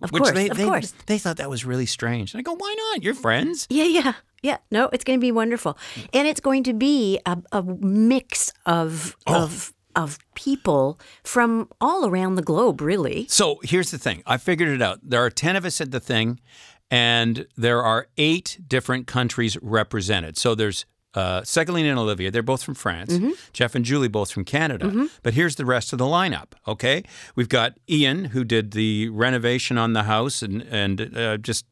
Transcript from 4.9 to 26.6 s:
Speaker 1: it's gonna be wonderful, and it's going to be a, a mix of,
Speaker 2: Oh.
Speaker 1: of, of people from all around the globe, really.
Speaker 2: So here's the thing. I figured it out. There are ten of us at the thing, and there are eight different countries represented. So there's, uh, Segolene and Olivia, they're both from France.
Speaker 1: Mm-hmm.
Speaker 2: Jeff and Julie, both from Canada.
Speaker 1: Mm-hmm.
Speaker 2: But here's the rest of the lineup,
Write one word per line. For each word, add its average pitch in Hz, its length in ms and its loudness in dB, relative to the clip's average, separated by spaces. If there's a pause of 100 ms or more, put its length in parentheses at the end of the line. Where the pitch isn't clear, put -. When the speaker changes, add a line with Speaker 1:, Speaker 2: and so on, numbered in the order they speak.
Speaker 1:
it's - 140 -4
gonna 262 140 2
be 247 120 2
wonderful, 226 460 0 (360)
and 285 140 4
it's 302 140 -2
going 269 240 2
to 254 80 0
be 226 520 2
a, 175 120 0 (160)
a 196 100 0
mix 202 880 2 (140)
of, 165 500 -2 (100)
Speaker 2:
Oh. 170 200 4
Speaker 1:
of, 175 280 -10 (220)
of 151 220 -2 (160)
people 156 680 0 (240)
from 233 440 2 (120)
all 311 280 2
around 185 260 2
the 185 80 0
globe, 165 400 2
really. 175 480 -2
Speaker 2:
So 160 340 2
here's 180 280 0
the 143 80 -10
thing. 90 260 -4
I 123 120 0
figured 170 320 0
it 135 120 0
out. 107 220 0
There 123 200 2
are 123 60 2
ten 170 260 0
of 185 100 -2
us 175 160 -4
at 139 100 -6
the 131 80 -4
thing, 117 400 0 (520)
and 117 540 2 (120)
there 120 260 2
are 113 240 2 (100)
eight 160 500 0
different 127 400 -2
countries 117 540 0
represented. 101 760 -2
So 117 180 2
there's, 107 300 -2 (300)
uh, 92 260 0
Segolene 165 440 0
and 139 140 0
Olivia, 98 320 -2
they're 117 100 0
both 123 220 -2
from 147 100 -10
France. 90 400 -6
Speaker 1:
Mm-hmm. 196 180 0 (220)
Speaker 2:
Jeff 123 220 -2
and 123 100 0
Julie, 135 220 0
both 104 240 -2
from 98 140 -6
Canada. 147 420 -2
Speaker 1:
Mm-hmm. 220 180 0 (160)
Speaker 2:
But 117 140 0
here's 160 220 2
the 143 80 -4
rest 123 280 0
of 127 60 -4
the 123 60 2
lineup, 160 480 -2 (140)